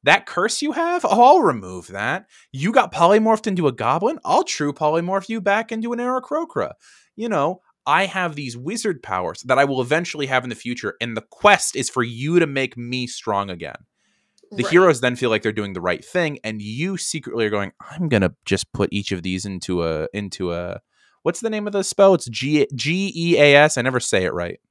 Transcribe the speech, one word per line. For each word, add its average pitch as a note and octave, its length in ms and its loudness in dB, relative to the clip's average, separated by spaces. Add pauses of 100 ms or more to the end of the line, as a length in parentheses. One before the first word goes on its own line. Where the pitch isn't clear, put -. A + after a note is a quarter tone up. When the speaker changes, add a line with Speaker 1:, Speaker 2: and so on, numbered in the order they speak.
Speaker 1:
that F3 200 4
curse - 380 -4
you D4 100 -4
have, E4+ 320 -2
oh, A3+ 180 4
I'll D4 200 8
remove F#2+ 460 -2
that. A2 380 -6 (260)
You D3+ 200 -2
got A3+ 200 2
polymorphed G#3+ 560 4
into F3+ 180 0
a C3 60 2
goblin, E3 520 -2
I'll A#3+ 200 2
true D3 280 -4
polymorph E3+ 560 -2
you A3+ 120 -4
back G3+ 320 0
into A3+ 200 -6
an A#3 60 -6
Aarakocra. B3+ 760 -4 (440)
You A3+ 120 -6
know, F3 320 -2 (240)
I E3 220 2
have F3+ 300 -4
these B2+ 200 -10
wizard F3+ 460 -6
powers F2+ 400 -4
that B2+ 160 2
I C#3+ 60 6
will C3+ 180 0
eventually D3 440 -2
have C3 180 0
in B2 40 -8
the A2+ 80 -6
future, A#2 440 -8
and A2+ 160 -4
the A2 60 -6
quest - 540 2
is C3+ 140 -4
for B2 140 0
you C3 340 0
to E3 80 4
make C3+ 320 -4
me B2 300 -6
strong G2+ 420 -4
again." D#2+ 340 -12 (680)
The B2 100 -4
Speaker 2:
Right. - 80 -2
Speaker 1:
heroes E3 300 6
then B2 160 0
feel B2 120 0
like A2 140 2
they're A2 100 -2
doing G#2 200 -6
the F2 80 -8
right F2+ 240 -2
thing, D#3+ 400 -4
and A2 180 -8
you D3 340 -6
secretly - 480 -4
are G#2 60 0
going, G2+ 220 -4 (180)
"I'm D#3+ 180 -4
gonna G2 360 2
just - 280 -2
put - 200 -2
each G2+ 180 -4
of F2+ 140 -4
these F#2 200 -4
into F#2 400 -4
a, D#2+ 300 -2
into F#2+ 380 -6
a," F2 280 -8 (440)
what's E3+ 160 -2
the A3+ 100 -4
name G#3 160 -6
of G3+ 60 -6
the G3 100 -2
spell? G3 320 6
It's - 120 -2
G-, C3+ 480 0
G F3+ 400 -2
E E3+ 240 2
A C#3+ 180 8
S. D3+ 200 6
I A#2+ 60 -2
never B2+ 180 0
say F#2+ 240 0
it F2 80 0
right. F2 280 -6 (100)